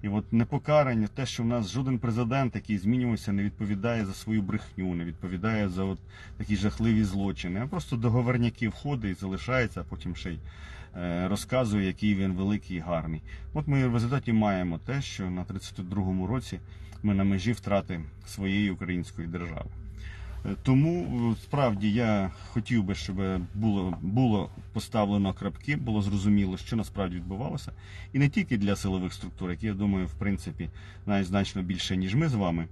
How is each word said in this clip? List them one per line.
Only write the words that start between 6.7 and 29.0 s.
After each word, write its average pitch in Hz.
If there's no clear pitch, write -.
злочини. 98
А 123
просто 151
договорняки 117
входить 110
і -
залишається, 101
а 82
потім -
ще -
й, 78
е, 87
розказує, 104
який 101
він 95
великий 95
і 85
гарний. 80
От 151
ми 135
в 117
результаті 120
маємо 92
те, 135
що 95
на 90
тридцять 95
другому 92
році 110
ми 104
на 98
межі 98
втрати 98
своєї 98
української 87
держави. 85
Е, 98
тому, 135
е, 104
справді 107
я 107
хотів 113
би, 95
щоб 95
було, 98
було 104
поставлено 101
крапки, -
було 110
зрозуміло, 101
що -
насправді 95
відбувалося. 98
І 135
не 143
тільки 143
для 101
силових 92